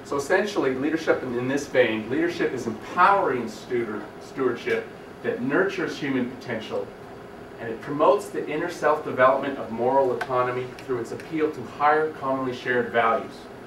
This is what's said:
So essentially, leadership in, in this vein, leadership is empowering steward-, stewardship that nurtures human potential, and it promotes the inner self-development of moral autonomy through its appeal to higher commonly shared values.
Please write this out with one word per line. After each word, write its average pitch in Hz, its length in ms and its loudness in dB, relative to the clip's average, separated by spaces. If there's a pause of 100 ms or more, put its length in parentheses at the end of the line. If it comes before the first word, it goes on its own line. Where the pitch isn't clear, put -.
So 143 140 -2
essentially, 156 580 2
leadership 156 480 2
in, 123 140 -2
in 123 100 -2
this 139 200 -2
vein, 110 420 4
leadership 135 440 0
is 117 140 -4
empowering 151 800 2
steward-, 107 560 -4 (180)
stewardship 117 640 -2 (380)
that 151 180 -2
nurtures 160 560 0
human 131 340 0
potential, 110 540 -6 (760)
and 151 100 -8
it - 120 -6
promotes - 460 4
the - 220 -4
inner 165 200 -2
self-development 135 880 2
of 113 140 -8
moral 127 400 4
autonomy 123 540 0 (140)
through 127 180 -4
its 113 140 -6
appeal 151 400 -2
to 131 120 -10 (140)
higher 156 360 4
commonly 131 400 -2
shared 123 380 0
values. 113 400 2 (360)